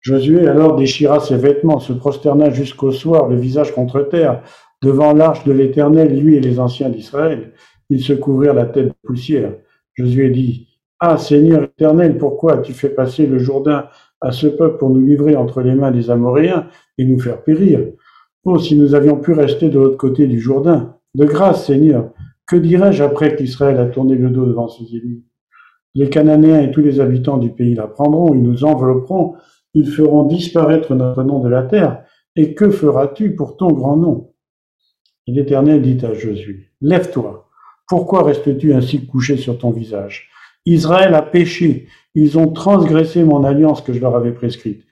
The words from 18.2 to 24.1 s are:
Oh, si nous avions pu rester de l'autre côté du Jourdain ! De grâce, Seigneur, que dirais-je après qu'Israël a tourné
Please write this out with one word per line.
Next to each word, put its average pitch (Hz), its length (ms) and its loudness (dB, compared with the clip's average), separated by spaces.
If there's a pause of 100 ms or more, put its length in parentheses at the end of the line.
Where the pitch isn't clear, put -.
Oh, 175 160 0
si 156 180 0
nous 143 160 4
avions 147 240 2
pu 170 140 -4
rester 151 380 0
de 135 100 2
l'autre 135 180 2
côté 135 300 0
du 117 120 -2
Jourdain ! 135 580 -2 (180)
De 143 100 4
grâce, 165 400 0
Seigneur, 139 460 2 (340)
que 175 120 0
dirais-je 175 460 2
après 147 320 0
qu'Israël 131 440 -2
a 123 60 2
tourné 131 300 0